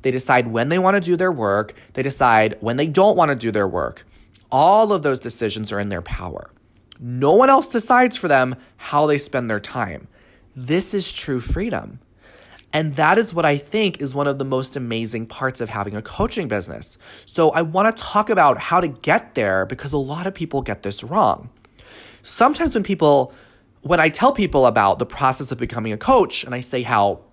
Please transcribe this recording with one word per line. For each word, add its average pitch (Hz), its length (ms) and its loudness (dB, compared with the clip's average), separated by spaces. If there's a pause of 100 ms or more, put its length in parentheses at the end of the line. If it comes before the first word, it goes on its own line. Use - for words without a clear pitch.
They 135 80 0
decide 123 360 0
when 117 220 -2
they 175 100 0
want 190 160 2
to 196 60 2
do 175 160 -2
their 185 140 0
work. 107 420 -2 (200)
They 131 100 -4
decide 113 580 2
when 117 160 -2
they 156 100 0
don't 190 300 4
want 165 120 4
to 139 60 0
do 113 160 -4
their 101 160 0
work. 85 380 -6 (440)
All 202 440 4
of 175 80 -2
those 135 180 0
decisions 110 540 -4
are 101 60 -4
in 101 100 -6
their 90 140 -6
power. - 480 -12 (480)
No 123 340 0
one 262 160 6
else 269 180 4
decides 247 480 2
for 175 140 -4
them 127 260 2 (220)
how 147 300 0
they 147 100 2
spend 123 320 -4
their 107 100 -2
time. 101 480 -8 (480)
This 151 380 -2
is 196 180 -4
true 131 300 -4
freedom. 156 580 -6 (760)
And 151 220 -2
that 160 220 4
is 220 160 0
what 165 120 0
I 147 120 2
think 202 440 -4
is 131 120 -6
one 143 140 -2
of 139 120 -2
the 135 60 -4
most 131 300 -4
amazing 117 520 -6
parts 131 340 -6
of 110 80 -6
having 101 260 -8
a 107 60 -8
coaching 196 480 -4
business. 92 480 -8 (280)
So 160 260 2
I 160 100 2
want 190 340 0
to - 80 -12
talk 208 260 0
about 160 280 4
how 175 240 0
to 165 80 -2
get 156 460 -2
there 95 300 2
because 131 280 -8
a 151 40 0
lot 147 300 -4
of 196 60 -6
people 156 280 -4
get 110 220 -8
this 101 180 -4
wrong. 131 480 0 (720)
Sometimes 294 520 2
when 208 80 0
people, 147 500 2 (500)
when 165 180 2
I 165 80 4
tell 262 240 2
people 160 320 2
about 107 340 4
the 120 60 -2
process 131 440 -2
of 123 80 -6
becoming 113 360 -6
a 107 40 -6
coach, - 460 2
and 127 100 -10
I 123 60 -6
say 123 220 -4
how 104 400 0 (120)